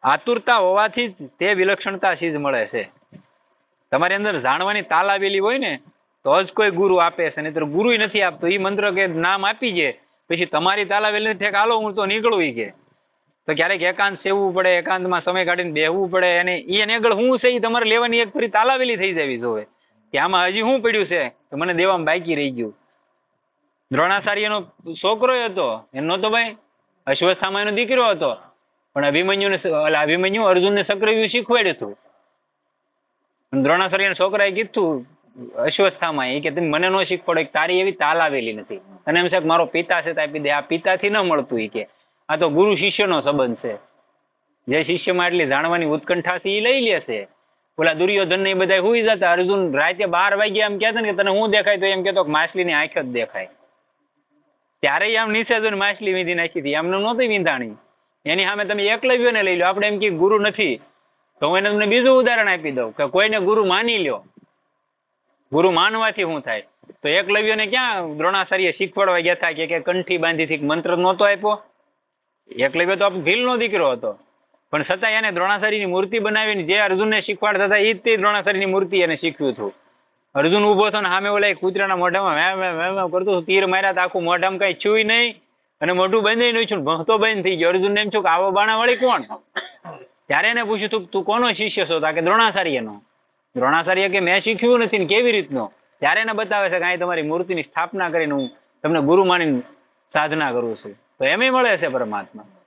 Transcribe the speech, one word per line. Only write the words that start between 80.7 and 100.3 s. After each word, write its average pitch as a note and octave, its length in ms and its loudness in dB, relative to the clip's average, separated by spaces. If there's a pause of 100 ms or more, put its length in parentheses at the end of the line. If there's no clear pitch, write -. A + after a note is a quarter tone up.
થયો G#3 100 -2
ને G3 80 -2
સામે G3 200 0
ઓલા G#3 180 2
એક G3 100 0
કૂતરાના F#3+ 400 -2
મોઢામાં F3+ 380 0
વેવ F#3 240 0
વેવ F#3 160 -2
વેવ F3 220 -4
વેવ F#3+ 120 -2
કરતો F#3 220 0
હતો. F3+ 100 0
તીર F#3 260 2
માર્યા F#3+ 260 0
તો F3+ 80 -2
આખું F3+ 240 -2
મોઢામાં F3+ 340 0
કાંઈ F#3+ 160 0
છૂય G#3+ 300 0
નહીં A3+ 300 0 (460)
અને E3+ 120 0
મોઢું F#3+ 300 2
બંધ G#3+ 160 2
નહીં A#3 280 2
છૂને, G3+ 160 -4
ભણતો D#3+ 360 0
બંધ G#3+ 260 0
થઈ F#3+ 120 0
ગયો. E3 120 2
અર્જુનને F#3+ 320 0
એમ G#3 80 -2
થયું G3+ 160 -2
કે F3+ 60 2
આવો F#3 200 2
બાણાવાળી A3 460 2
કોણ? A3 260 0 (1040)
ત્યારે D#3+ 220 0
એને A#3+ 140 -2
પૂછ્યું, G#3 260 -4
"તું, G#3 180 -4
તું F#3+ 180 -4
કોનો A#3 280 0
શિષ્ય G3 320 -2
છો?" D#3+ 160 -2
તો D#3 120 0
કે, E3 80 -2
"દ્રોણાચાર્યનો." E3 800 0 (540)
દ્રોણાચાર્ય E3+ 520 2
કે, F#3+ 120 0
"મેં F3+ 200 2
શીખ્યું A#3 380 2
નથી A3 200 0
ને F#3 60 0
કેવી A3+ 280 2
રીતનો?" C#3 400 -4 (260)
ત્યારે D#3+ 220 0
એને A3+ 120 -4
બતાવે G#3 380 -2
છે F3+ 80 -2
કે, E3+ 60 -2
"અહીં F3+ 140 -2
તમારી F3 240 -2
મૂર્તિની E3+ 400 -4
સ્થાપના F3 480 -4
કરીને D#3 240 0
હું C3+ 160 -4 (320)
તમને D#3+ 180 0
ગુરુ F3 240 4
માનીને E3+ 360 2 (520)
સાધના D3+ 400 -2